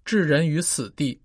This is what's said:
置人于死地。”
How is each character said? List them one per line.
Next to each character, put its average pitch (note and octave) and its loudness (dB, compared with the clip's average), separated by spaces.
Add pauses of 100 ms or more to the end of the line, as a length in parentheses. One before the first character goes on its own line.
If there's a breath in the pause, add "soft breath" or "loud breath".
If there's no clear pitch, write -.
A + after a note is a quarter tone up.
置 G#3 0
人 D3+ 2
于 D3+ 0
死 B2 -4
地。” C3+ -4